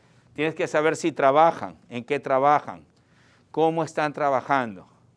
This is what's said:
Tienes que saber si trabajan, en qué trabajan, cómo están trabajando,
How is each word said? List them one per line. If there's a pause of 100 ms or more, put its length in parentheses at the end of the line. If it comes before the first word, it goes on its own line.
(340)
Tienes
que
saber
si
trabajan, (120)
en
qué
trabajan, (680)
cómo
están
trabajando, (280)